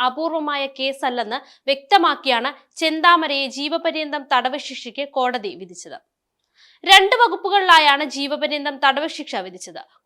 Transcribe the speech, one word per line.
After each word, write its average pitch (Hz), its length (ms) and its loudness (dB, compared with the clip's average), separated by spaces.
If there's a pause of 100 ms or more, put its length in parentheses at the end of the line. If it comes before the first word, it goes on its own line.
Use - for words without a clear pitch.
അപൂർവമായ 294 580 -4 (140)
കേസല്ലെന്ന് 262 600 -4 (300)
വ്യക്തമാക്കിയാണ് 277 840 0 (300)
ചെന്താമരയെ 311 680 2 (100)
ജീവപര്യന്തം 302 760 -4
തടവ് 254 340 -2
ശിക്ഷയ്ക്ക് 262 400 -10 (100)
കോടതി 240 360 -4 (100)
വിധിച്ചത്. 165 340 -18 (920)
രണ്ട് 403 320 6
വകുപ്പുകളിലായാണ് 339 800 4 (140)
ജീവപര്യന്തം 285 580 -4 (100)
തടവ് 285 320 0
ശിക്ഷ 302 180 -10 (120)
വിധിച്ചത്. 180 340 -16 (240)